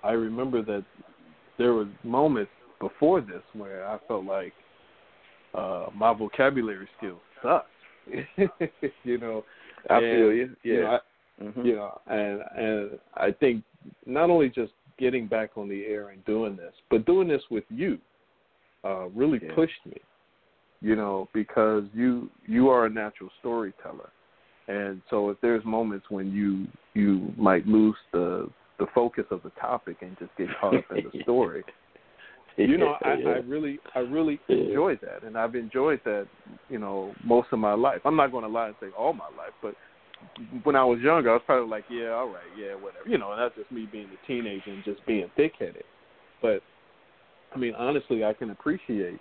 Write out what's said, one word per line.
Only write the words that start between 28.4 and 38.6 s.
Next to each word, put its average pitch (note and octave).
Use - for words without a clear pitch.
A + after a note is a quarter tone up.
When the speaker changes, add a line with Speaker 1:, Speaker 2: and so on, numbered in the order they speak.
Speaker 1:
the -
focus A#2+
of F#2
the -
topic A#2+
and F#2
just -
get F2+
caught F#2
up -
in -
the -
Speaker 2:
<laughs> -
Speaker 1:
story, A#2
you A#2+
know, D3
I, C#3
Speaker 2:
Yeah. C3+
Speaker 1:
I -
really, C#3+
I B2+
really D3
Speaker 2:
Yeah. -
Speaker 1:
enjoyed D3
that. F#2
And A2+
I've A#2
enjoyed B2+
that, G#2
you G#2
know, G2
most A#2
of A#2
my G#2
life. A#2
I'm D3+
not C#3
gonna A#2
lie A2+